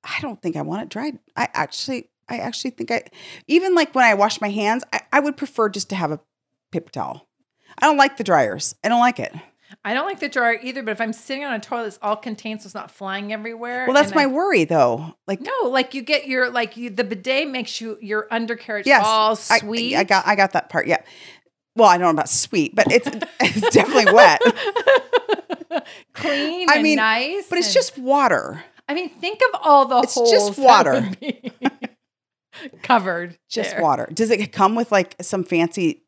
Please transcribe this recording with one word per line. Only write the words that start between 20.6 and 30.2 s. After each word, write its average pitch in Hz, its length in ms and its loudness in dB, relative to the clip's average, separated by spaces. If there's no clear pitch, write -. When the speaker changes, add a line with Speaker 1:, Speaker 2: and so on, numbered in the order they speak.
Speaker 1:
part. - 180 -4
Yeah. 131 120 0
Well, 220 140 6
I 180 100 6
don't 180 80 -2
know 170 40 4
about - 80 -4
sweet, - 480 0
but - 160 4
it's, 240 160 2
<laughs> - 140 -12
it's 262 340 0
definitely 269 400 4
wet. 554 260 8
Speaker 2:
<laughs> - 1700 -2
Clean 302 560 -2
Speaker 1:
I 294 40 8
Speaker 2:
and 302 80 2
Speaker 1:
mean, 311 140 4
Speaker 2:
nice 277 520 -2
Speaker 1:
but 349 100 -2
it's 320 100 -2
Speaker 2:
and 294 60 -4
Speaker 1:
just - 240 0
water. 247 640 0
Speaker 2:
I 285 60 -4
mean, 359 160 -6
think 403 300 -8
of - 100 -6
all 285 240 8
the 247 120 2
Speaker 1:
It's 247 160 0
Speaker 2:
holes 233 160 4